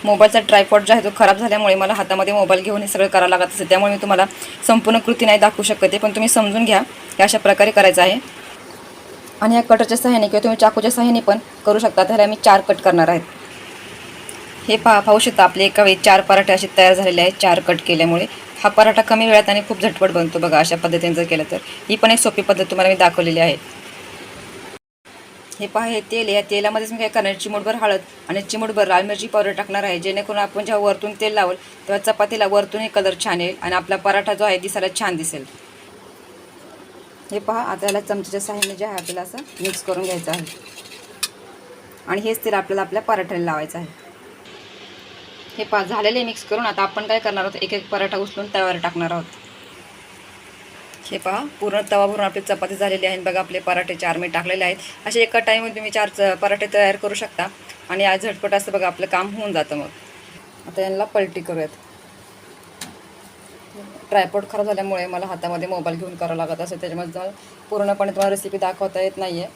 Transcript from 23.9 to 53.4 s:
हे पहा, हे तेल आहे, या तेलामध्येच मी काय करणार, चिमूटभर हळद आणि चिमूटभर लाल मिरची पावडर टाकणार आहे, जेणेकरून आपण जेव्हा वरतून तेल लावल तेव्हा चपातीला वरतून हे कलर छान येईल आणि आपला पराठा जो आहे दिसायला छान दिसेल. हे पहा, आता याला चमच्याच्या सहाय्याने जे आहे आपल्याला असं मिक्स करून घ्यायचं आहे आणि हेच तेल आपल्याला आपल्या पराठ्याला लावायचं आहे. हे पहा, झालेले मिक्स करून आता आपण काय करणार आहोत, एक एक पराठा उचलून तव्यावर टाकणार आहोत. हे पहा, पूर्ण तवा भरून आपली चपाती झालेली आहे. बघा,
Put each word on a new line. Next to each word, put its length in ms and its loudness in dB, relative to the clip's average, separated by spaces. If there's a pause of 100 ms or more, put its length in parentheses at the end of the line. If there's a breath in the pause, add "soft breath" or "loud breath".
हे 80 -8
पहा, 180 -4
हे 160 -4
तेल 240 -4
आहे, 100 0
या 60 4
तेलामध्येच 500 -2
मी 60 -10
काय 100 -4
करणार, 260 -2
चिमूटभर 420 -6
हळद 240 0 (300)
आणि 120 -4
चिमूटभर 460 -2
लाल 180 2
मिरची 220 -8
पावडर 240 0
टाकणार 320 -6
आहे, 160 -4
जेणेकरून 380 -6
आपण 280 -4
जेव्हा 200 0
वरतून 360 -2
तेल 120 -2
लावल 220 0
तेव्हा 420 -8
चपातीला 500 0
वरतून 340 0
हे 60 -6
कलर 260 -2 (100)
छान 180 -4
येईल 200 -4
आणि 140 -4
आपला 200 -2
पराठा 380 -2
जो 100 -2
आहे 140 0
दिसायला 300 -6 (120)
छान 160 -4
दिसेल. 280 -8 (1900)
हे 80 -6
पहा, 220 -4
आता 240 -8
याला 140 -2
चमच्याच्या 400 -8
सहाय्याने 360 -8
जे 100 -8
आहे 80 -10
आपल्याला 280 -10
असं 160 -14 (240)
मिक्स 220 -8
करून 200 -6
घ्यायचं 280 -8
आहे 140 -8 (1600)
आणि 140 -4
हेच 240 -4
तेल 80 -2
आपल्याला 280 -2
आपल्या 200 -4
पराठ्याला 440 -4
लावायचं 320 -6
आहे. 100 -10 (1700)
हे 60 -6
पहा, 200 -2
झालेले 400 -2
मिक्स 200 -10
करून 220 -4
आता 160 -4
आपण 260 -4
काय 120 0
करणार 240 -4
आहोत, 180 -6
एक 120 -6
एक 160 -8
पराठा 280 -4
उचलून 300 -8
तव्यावर 300 -2
टाकणार 340 -6
आहोत. 120 -6 (1900)
हे 60 -8
पहा, 260 -6 (160)
पूर्ण 220 -4 (100)
तवा 160 4
भरून 120 -4
आपली 220 -4
चपाती 340 -6
झालेली 300 -2
आहे. 140 -2
बघा, 200 -4